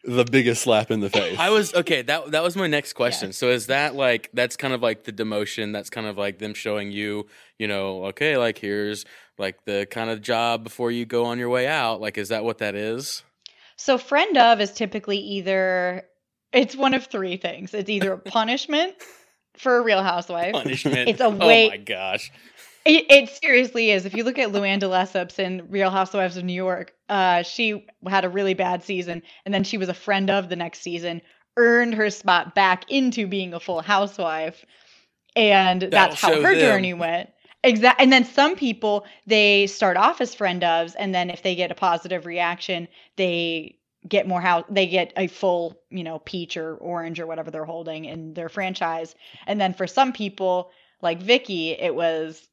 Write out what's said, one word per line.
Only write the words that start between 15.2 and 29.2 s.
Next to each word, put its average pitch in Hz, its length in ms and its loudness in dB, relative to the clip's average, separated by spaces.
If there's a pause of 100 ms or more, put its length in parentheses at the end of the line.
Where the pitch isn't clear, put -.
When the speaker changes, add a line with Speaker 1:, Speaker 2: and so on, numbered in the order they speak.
Speaker 3:
it's 269 200 2
one 269 200 2
of 254 140 -4
three 190 280 -6
things. 185 380 -10
It's 202 160 -6
either 196 240 0
a 185 40 -12
Speaker 2:
<laughs> 196 200 -6
Speaker 3:
punishment 294 560 -2 (640)
for 254 180 2
a 233 60 4
Real 208 200 2
Housewife. 175 520 -2
Speaker 2:
Punishment. 131 560 0
Speaker 3:
It's 220 100 0
a 254 60 2
Speaker 2:
Oh 220 40 6
Speaker 3:
way 220 380 6
Speaker 2:
my 202 80 -4
gosh. 185 560 -6 (540)
Speaker 3:
It, 320 240 6
it 277 180 8
seriously 247 600 2
is. 190 160 2
If 196 80 -10
you 226 100 -4
look 254 140 -4
at 226 140 0
Luann 196 280 0
de 196 80 -2
Lesseps 185 500 -2
in 185 300 -4
Real 190 220 0
Housewives 185 480 -2
of 180 60 -8
New 180 100 -4
York, 185 400 -4 (160)
uh, 185 320 2
she 208 440 -4 (220)
had 190 160 2
a 180 60 -2
really 190 240 0
bad 180 280 -2
season, 175 400 -8 (220)